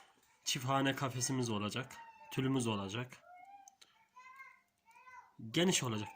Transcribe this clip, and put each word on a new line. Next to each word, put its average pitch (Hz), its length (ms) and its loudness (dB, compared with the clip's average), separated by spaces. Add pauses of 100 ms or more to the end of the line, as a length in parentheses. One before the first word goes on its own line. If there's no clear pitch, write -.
(440)
Çift 127 220 0
hane 135 280 4
kafesimiz 127 560 0
olacak. 104 460 -2 (360)
Tülümüz 131 340 2
olacak. 107 540 -2 (2250)
Geniş 170 320 4
olacak 107 340 -2